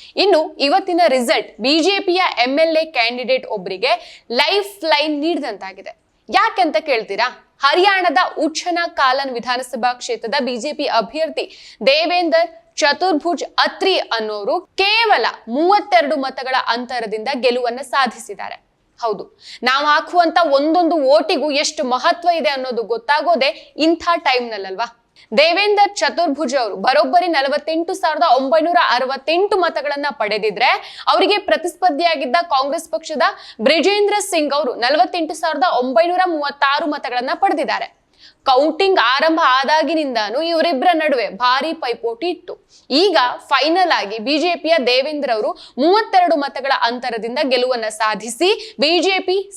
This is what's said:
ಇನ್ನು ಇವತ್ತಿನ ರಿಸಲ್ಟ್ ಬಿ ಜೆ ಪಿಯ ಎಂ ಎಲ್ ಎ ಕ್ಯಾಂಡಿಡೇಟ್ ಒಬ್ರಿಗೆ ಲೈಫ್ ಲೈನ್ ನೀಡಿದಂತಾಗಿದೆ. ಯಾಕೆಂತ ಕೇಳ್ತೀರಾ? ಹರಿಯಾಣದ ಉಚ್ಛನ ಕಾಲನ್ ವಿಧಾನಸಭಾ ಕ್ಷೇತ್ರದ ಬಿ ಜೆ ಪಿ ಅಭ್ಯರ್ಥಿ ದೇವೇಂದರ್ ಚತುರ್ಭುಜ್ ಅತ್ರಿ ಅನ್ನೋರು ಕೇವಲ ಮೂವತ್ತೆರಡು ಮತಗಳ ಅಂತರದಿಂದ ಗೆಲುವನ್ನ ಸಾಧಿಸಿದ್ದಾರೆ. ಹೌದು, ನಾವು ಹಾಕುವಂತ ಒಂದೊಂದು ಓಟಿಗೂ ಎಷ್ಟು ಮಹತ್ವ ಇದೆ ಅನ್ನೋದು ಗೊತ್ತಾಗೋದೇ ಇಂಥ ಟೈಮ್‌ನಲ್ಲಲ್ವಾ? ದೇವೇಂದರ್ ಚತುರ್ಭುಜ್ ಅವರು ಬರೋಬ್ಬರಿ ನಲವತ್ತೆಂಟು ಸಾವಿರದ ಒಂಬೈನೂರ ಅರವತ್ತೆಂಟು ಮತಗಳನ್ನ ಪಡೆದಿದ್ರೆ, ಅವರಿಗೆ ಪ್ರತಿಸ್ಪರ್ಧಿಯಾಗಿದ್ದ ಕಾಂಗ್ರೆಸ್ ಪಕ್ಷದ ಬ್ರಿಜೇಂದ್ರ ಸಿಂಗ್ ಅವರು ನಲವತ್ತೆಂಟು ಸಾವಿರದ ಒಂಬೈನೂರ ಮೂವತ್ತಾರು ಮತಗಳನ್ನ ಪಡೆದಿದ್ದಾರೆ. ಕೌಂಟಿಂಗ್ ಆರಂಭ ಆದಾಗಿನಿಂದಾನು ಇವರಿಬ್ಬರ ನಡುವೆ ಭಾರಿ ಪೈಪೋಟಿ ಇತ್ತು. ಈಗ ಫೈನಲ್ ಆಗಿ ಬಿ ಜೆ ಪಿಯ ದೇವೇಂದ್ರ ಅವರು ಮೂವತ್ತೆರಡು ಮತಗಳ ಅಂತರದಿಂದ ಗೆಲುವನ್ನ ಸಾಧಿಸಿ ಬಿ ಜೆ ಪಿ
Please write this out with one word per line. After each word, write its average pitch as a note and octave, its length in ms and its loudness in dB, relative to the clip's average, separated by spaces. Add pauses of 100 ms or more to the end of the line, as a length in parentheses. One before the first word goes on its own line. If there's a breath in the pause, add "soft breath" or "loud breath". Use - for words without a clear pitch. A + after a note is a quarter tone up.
(160 loud breath)
ಇನ್ನು D#4+ 400 2
ಇವತ್ತಿನ E4+ 500 0
ರಿಸಲ್ಟ್ B3+ 540 0
ಬಿ C#4+ 200 2
ಜೆ G4 180 2
ಪಿಯ F#4 240 0 (200)
ಎಂ C4+ 180 0
ಎಲ್ D#4+ 160 4
ಎ D#4+ 80 2
ಕ್ಯಾಂಡಿಡೇಟ್ B3+ 600 -2
ಒಬ್ರಿಗೆ G3 880 -6
ಲೈಫ್ D#4+ 520 -2
ಲೈನ್ D4+ 360 0
ನೀಡಿದಂತಾಗಿದೆ. A3+ 760 -6 (320)
ಯಾಕೆಂತ F#4+ 460 2
ಕೇಳ್ತೀರಾ? A#3 840 -4
ಹರಿಯಾಣದ F4+ 600 2 (200)
ಉಚ್ಛನ E4 480 -2
ಕಾಲನ್ C#4 440 0
ವಿಧಾನಸಭಾ B3 640 -4
ಕ್ಷೇತ್ರದ A#3+ 480 -6
ಬಿ B3 140 -4
ಜೆ C4 160 -6
ಪಿ C#4+ 120 -4
ಅಭ್ಯರ್ಥಿ B3 920 -4 (100)
ದೇವೇಂದರ್ E4 880 0
ಚತುರ್ಭುಜ್ D#4 680 0
ಅತ್ರಿ D#4 540 0
ಅನ್ನೋರು A3 600 -4
ಕೇವಲ G#4 680 0 (220)
ಮೂವತ್ತೆರಡು E4+ 680 2
ಮತಗಳ C4 380 -6 (120)
ಅಂತರದಿಂದ A#3 680 -4
ಗೆಲುವನ್ನ A#3+ 440 -2
ಸಾಧಿಸಿದ್ದಾರೆ. B3+ 880 -6 (340)
ಹೌದು, - 380 -6 (240 loud breath)
ನಾವು C4+ 240 0
ಹಾಕುವಂತ D#4+ 520 2 (120)
ಒಂದೊಂದು D#4+ 460 2
ಓಟಿಗೂ D4+ 540 2
ಎಷ್ಟು D4+ 340 -2
ಮಹತ್ವ D#4 440 0
ಇದೆ D#4+ 200 2
ಅನ್ನೋದು B3+ 340 -4
ಗೊತ್ತಾಗೋದೇ C#4+ 920 -2
ಇಂಥ E4 400 0
ಟೈಮ್‌ನಲ್ಲಲ್ವಾ? A#3 1000 -4 (240 soft breath)
ದೇವೇಂದರ್ G4+ 580 4
ಚತುರ್ಭುಜ್ C#4+ 580 -2
ಅವರು A3 220 -2
ಬರೋಬ್ಬರಿ C#4 500 2
ನಲವತ್ತೆಂಟು D#4+ 680 -2
ಸಾವಿರದ D#4 280 -2
ಒಂಬೈನೂರ D#4 540 2 (140)
ಅರವತ್ತೆಂಟು C4+ 680 0
ಮತಗಳನ್ನ D4 540 -2
ಪಡೆದಿದ್ರೆ, G#3+ 960 -2
ಅವರಿಗೆ F4+ 320 2
ಪ್ರತಿಸ್ಪರ್ಧಿಯಾಗಿದ್ದ D#4+ 1040 0
ಕಾಂಗ್ರೆಸ್ C#4+ 460 -2
ಪಕ್ಷದ D#4+ 340 -4 (380 loud breath)
ಬ್ರಿಜೇಂದ್ರ F#4+ 600 2
ಸಿಂಗ್ D4+ 340 -2
ಅವರು C#4+ 200 -2
ನಲವತ್ತೆಂಟು D#4+ 600 0
ಸಾವಿರದ D#4+ 380 -2
ಒಂಬೈನೂರ D#4+ 540 2
ಮೂವತ್ತಾರು D4 640 -2
ಮತಗಳನ್ನ C4 440 -4
ಪಡೆದಿದ್ದಾರೆ. C#4+ 720 -4 (400 soft breath)
ಕೌಂಟಿಂಗ್ D#4 580 2
ಆರಂಭ D4+ 400 2
ಆದಾಗಿನಿಂದಾನು C4+ 1000 0
ಇವರಿಬ್ಬರ E4 500 0
ನಡುವೆ D4 360 0
ಭಾರಿ B3+ 440 0
ಪೈಪೋಟಿ A#3 540 -6
ಇತ್ತು. - 440 -10 (200 soft breath)
ಈಗ E4 260 2 (200)
ಫೈನಲ್ D#4+ 540 0
ಆಗಿ G#3+ 280 -2
ಬಿ C4+ 200 -2
ಜೆ E4+ 160 0
ಪಿಯ D#4+ 200 0 (120)
ದೇವೇಂದ್ರ C#4 480 0
ಅವರು A#3 180 -2 (260 loud breath)
ಮೂವತ್ತೆರಡು F4+ 580 2
ಮತಗಳ C#4 440 -4
ಅಂತರದಿಂದ A#3+ 640 -4
ಗೆಲುವನ್ನ B3+ 460 0
ಸಾಧಿಸಿ A3+ 920 -2
ಬಿ D#4+ 200 2
ಜೆ F#4 180 0
ಪಿ F#4+ 380 -4